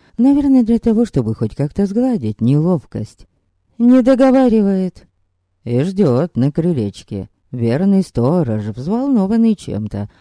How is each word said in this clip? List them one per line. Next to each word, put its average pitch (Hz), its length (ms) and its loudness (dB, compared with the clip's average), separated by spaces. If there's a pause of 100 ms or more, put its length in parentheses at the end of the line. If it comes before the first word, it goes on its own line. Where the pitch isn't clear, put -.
(180)
Наверное, 269 460 2
для 226 140 0
того, 226 280 0
чтобы 113 280 -2
хоть 110 220 -6
как-то 151 320 -2
сгладить 196 540 -4
неловкость. 139 840 -2 (500)
«Не 247 240 4
договаривает». 226 1080 2 (560)
И 120 180 -2
ждёт 175 560 0
на 131 140 0
крылечке. 120 800 -4 (240)
Верный 147 480 0
сторож, 123 640 -2
взволнованный 214 920 -2
чем-то, 104 540 -8 (120)